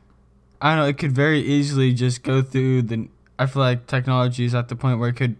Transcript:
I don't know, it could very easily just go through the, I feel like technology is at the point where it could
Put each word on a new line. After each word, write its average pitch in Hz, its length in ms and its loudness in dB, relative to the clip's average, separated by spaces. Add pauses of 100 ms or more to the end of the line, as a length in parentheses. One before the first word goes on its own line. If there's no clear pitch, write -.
(600)
I 156 140 2
don't 156 80 2
know, 139 60 2
it 139 80 -2
could 143 160 -2
very 147 260 2
easily 139 540 0
just 123 300 -2
go 135 180 2
through 131 420 0
the, 110 240 -4 (320)
I 131 60 2
feel 135 160 -2
like 123 260 0
technology 123 560 0
is 120 100 0
at 120 140 -2
the 120 80 -8
point 123 240 0
where 120 100 0
it 120 60 -2
could 123 240 -2